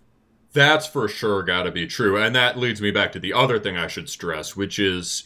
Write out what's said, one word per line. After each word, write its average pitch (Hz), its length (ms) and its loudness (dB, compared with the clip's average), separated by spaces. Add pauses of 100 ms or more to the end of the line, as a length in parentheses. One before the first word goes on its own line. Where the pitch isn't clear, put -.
(540)
That's 147 340 4
for 120 200 -2
sure 101 360 -2
gotta 90 280 0
be 85 140 -4
true. 101 320 2
And 113 180 2
that 123 220 4
leads 117 240 -2
me 104 80 0
back 101 220 2
to 92 80 -10
the 92 140 -4
other 120 260 4
thing 98 180 -4
I 85 100 -2
should - 220 -10
stress, 80 460 -8
which 98 240 -4
is, 92 460 -2